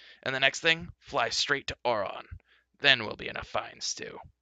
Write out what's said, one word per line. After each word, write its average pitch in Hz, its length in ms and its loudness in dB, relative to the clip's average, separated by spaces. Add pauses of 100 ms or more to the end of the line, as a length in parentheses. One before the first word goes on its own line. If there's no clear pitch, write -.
(220)
and 131 140 -2
the 131 40 -2
next 135 200 2
thing, 165 400 0
fly 120 300 0
straight - 380 -2
to - 160 -6
Auron. 107 440 0 (520)
Then 131 260 6
we'll - 100 -4
be 113 120 -8
in 113 100 -8
a - 60 -6
fine - 380 -6
stew. - 380 -8 (220)